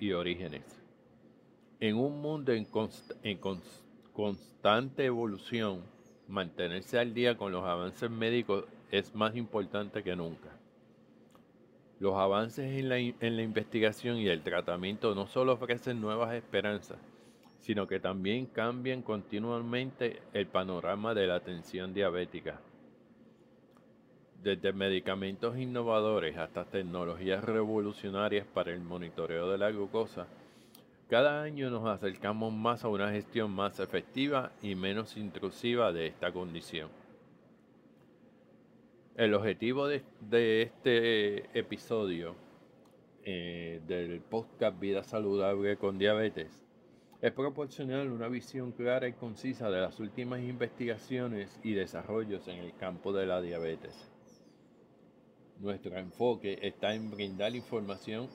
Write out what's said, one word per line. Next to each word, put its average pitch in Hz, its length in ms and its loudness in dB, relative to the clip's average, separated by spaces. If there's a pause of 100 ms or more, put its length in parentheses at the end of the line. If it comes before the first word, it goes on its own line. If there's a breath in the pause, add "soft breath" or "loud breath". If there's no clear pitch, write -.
y 104 100 0
orígenes. 87 540 -2 (1120)
En 110 200 4
un 147 220 0
mundo 147 300 -2
en 110 160 2
const-, - 460 -4 (100)
en 101 180 -2
cons-, 95 440 -8 (280)
constante 107 920 2
evolución, 110 800 -2 (420)
mantenerse 92 720 -2
al 120 160 2
día 120 220 4
con 101 160 -2
los 90 100 -2
avances 92 480 -2
médicos 113 540 2 (260)
es 98 240 2
más 110 220 2
importante 104 640 -2
que 90 140 -2
nunca. 82 340 -8 (1500)
Los 95 140 4
avances 113 600 2
en 135 120 0
la 127 100 2
in-, 120 220 0
en 117 160 2
la 113 60 0
investigación 110 760 2
y 107 100 2
el 82 160 4
tratamiento 90 720 0
no 98 140 -2
solo 131 240 4
ofrecen 120 480 -2
nuevas 113 340 0
esperanzas, 104 640 -2 (640 loud breath)
sino 104 260 0
que 95 140 -2
también 98 460 0
cambian 123 560 -2
continuamente 117 1200 -2 (100)
el 101 160 0
panorama 95 680 0
de 98 140 4
la 90 80 4
atención 90 580 -6
diabética. 87 680 -2 (1800)
Desde 98 300 2
medicamentos 98 840 0
innovadores 110 800 2
hasta 87 300 -4
tecnologías 90 760 -2
revolucionarias 104 1040 0
para 87 260 -2
el 90 80 -6
monitoreo 85 680 -4
de 98 80 2
la 104 140 2
glucosa, 104 560 -4 (800 loud breath)
cada 147 340 6
año 143 260 -2
nos 113 180 -2
acercamos 104 680 0
más 113 320 2
a 120 40 2
una 101 220 2
gestión 104 400 0
más 98 300 0
efectiva 131 720 0 (100)
y 101 140 -2
menos 98 400 -2
intrusiva 107 760 0
de 82 140 0
esta 87 240 -2
condición. 85 600 -6 (2250)
El 110 180 6
objetivo 113 540 2
de, 143 160 -2 (160)
de 113 420 4
este 113 960 2
episodio, 92 800 -2 (880)
eh, 85 640 -6
del 87 320 -2
podcast 110 580 -2
Vida 98 240 0
Saludable 101 720 2
con 98 220 0
Diabetes 101 640 2 (560 loud breath)
es 120 120 4
proporcionar 139 720 -4
una 117 220 -4
visión 123 420 -6
clara 123 380 2
y 120 60 -6
concisa 113 560 -4
de 92 100 4
las 92 180 0
últimas 123 420 -4
investigaciones 120 1200 -2
y 110 80 0
desarrollos 98 760 -2
en 87 120 -8
el 87 180 -10
campo 92 360 -4
de 95 140 2
la 90 140 2
diabetes. 82 720 -6 (1500)
Nuestro 98 380 -6
enfoque 98 640 0
está 98 320 0
en 110 180 -4
brindar 101 460 -2
información 110 800 -4